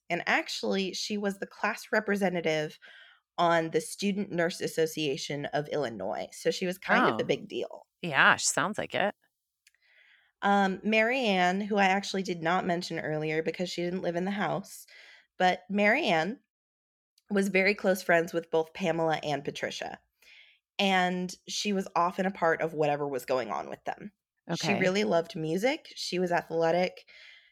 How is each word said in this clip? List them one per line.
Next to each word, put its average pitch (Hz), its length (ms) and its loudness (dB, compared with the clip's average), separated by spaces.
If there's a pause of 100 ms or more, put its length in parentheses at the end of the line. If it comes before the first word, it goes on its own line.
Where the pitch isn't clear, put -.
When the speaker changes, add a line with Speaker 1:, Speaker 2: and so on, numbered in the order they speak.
Speaker 1:
and 175 160 -2
actually, 202 680 0
she - 240 -6
was 202 220 -2
the 202 80 -8
class - 440 -4
representative 175 880 0 (580)
on 170 340 4
the 160 100 2
Student 202 500 -4
Nurse 170 300 0
Association 156 840 -2
of 147 220 -4
Illinois, 110 640 -4
so - 200 -2
she 190 140 -4
was 180 120 -2
kind 226 300 2
of 117 100 0
the - 60 -2
Speaker 2:
Oh. - 40 -6
Speaker 1:
big - 220 -2
deal. - 380 -8 (140)
Speaker 2:
Yeah, 165 360 6
she - 100 -2
sounds 175 300 0
like - 180 -6
it. 202 200 0 (1300)
Speaker 1:
Um, 196 420 4
Mary 220 360 2
Ann, 190 420 4
who 208 160 0
I 196 80 6
actually 190 380 0
did 175 180 -4
not 175 240 2
mention 175 340 -2
earlier 156 440 -2
because 170 260 -4
she - 140 -6
didn't 175 180 -4
live 175 140 -2
in 180 100 -2
the 196 60 -2
house, 185 540 -4 (520)
but 180 320 2
Mary 208 360 2
Ann 180 340 0 (880)
was 196 200 2
very 190 260 4
close 190 280 0
friends 170 300 2
with 170 180 -4
both 160 220 0
Pamela 165 500 0
and 143 220 -4
Patricia, - 540 -8 (800)
and 180 540 2 (140)
she 208 260 -4
was 190 220 -2
often 180 300 0
a 190 60 0
part 165 300 2
of 165 120 -2
whatever 147 340 0
was 135 180 -4
going 123 260 0
on 71 180 -6
with - 160 -12
them. - 260 -10 (400)
She 165 220 -2
Speaker 2:
Okay. - 60 0
Speaker 1:
really 185 240 2
loved 170 320 0
music, 185 600 -2
she - 240 -6
was 180 120 0
athletic, 165 760 0 (440)